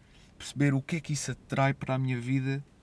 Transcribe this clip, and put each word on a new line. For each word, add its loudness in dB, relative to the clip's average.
perceber 0
o 2
que -4
é -2
que -6
isso -4
atrai 2
para -2
a 2
minha 0
vida, 0